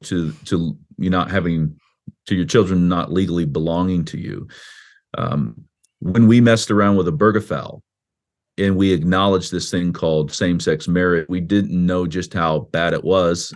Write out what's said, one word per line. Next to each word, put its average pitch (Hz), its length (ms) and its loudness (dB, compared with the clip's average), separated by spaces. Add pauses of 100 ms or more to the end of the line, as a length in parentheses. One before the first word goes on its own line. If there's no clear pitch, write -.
to, 82 280 -4 (140)
to 85 320 -4 (220)
you 92 100 -2
not 90 220 0
having, 82 440 -2 (520)
to 101 80 -2
your 90 100 0
children 90 420 2
not 87 240 -2
legally 85 340 0
belonging 82 600 -2
to - 140 -10
you? - 280 -10 (680)
Um, 57 460 -4 (380)
when 110 260 4
we 117 120 8
messed 113 300 4
around 101 280 4
with 87 100 2
Obergefell 87 760 0 (800)
and 98 160 2
we 95 160 2
acknowledged 92 600 2
this 90 200 -8
thing 87 200 -2
called 78 400 -2
same-sex 87 560 -2
marriage, 87 420 2
we 90 100 -4
didn't 95 320 0
know 90 340 0
just 87 280 -6
how 82 380 -2
bad 82 220 0
it 80 100 -4
was, 87 520 0